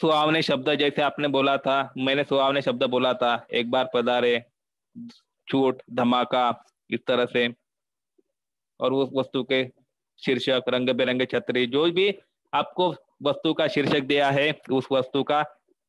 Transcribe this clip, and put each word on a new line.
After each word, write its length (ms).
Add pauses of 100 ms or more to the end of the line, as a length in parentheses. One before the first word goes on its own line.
सुहावने 400
शब्द, 340
जैसे 260
आपने 260
बोला 300
था, 400
मैंने 260
सुहावने 380
शब्द 220
बोला 300
था, 400
एक 180
बार 220
पधारे, 500 (1080)
छूट, 320 (100)
धमाका, 720 (240)
इस 180
तरह 180
से। 280 (1300)
और 140
उस 200
वस्तु 300
के 260 (560)
शीर्षक, 440
रंग 200
बिरंगे 360
छतरी, 400
जो 260
भी 220 (400)
आपको 420 (280)
वस्तु 300
का 140
शीर्षक 320
दिया 320
है, 300 (100)
उस 200
वस्तु 320
का 220 (440)